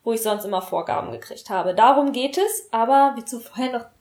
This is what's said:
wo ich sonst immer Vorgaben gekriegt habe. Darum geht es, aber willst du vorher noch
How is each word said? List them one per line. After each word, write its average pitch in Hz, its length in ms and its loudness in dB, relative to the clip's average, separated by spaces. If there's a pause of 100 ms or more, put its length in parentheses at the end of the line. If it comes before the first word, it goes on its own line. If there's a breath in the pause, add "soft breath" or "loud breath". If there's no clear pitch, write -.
wo 233 100 -2
ich 226 80 -2
sonst 208 240 -4
immer 190 160 -2
Vorgaben - 500 -4
gekriegt - 380 -16
habe. 180 240 -2
Darum 262 380 6
geht 269 260 -2
es, 415 340 -2
aber 262 440 4
willst 233 180 -12
du 233 60 -10
vorher 254 320 -8
noch 240 140 -8 (160)